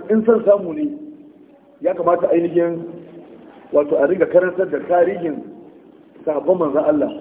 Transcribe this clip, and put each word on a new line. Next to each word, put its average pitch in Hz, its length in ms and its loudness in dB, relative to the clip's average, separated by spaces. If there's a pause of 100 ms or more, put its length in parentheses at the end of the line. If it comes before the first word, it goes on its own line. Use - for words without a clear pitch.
(140)
in 220 120 2
san 226 200 4
samu 190 280 2
ne, 208 120 -4 (960)
ya 180 120 0
kamata 170 380 0
ainihin 170 520 0 (880)
wato 147 260 2
a 143 100 2
riga 180 180 0
karantar 180 460 2
da 143 80 -4 (100)
tarihin 170 500 0 (840)
sahabban 151 340 0
manzon 151 240 0
Allah 143 380 0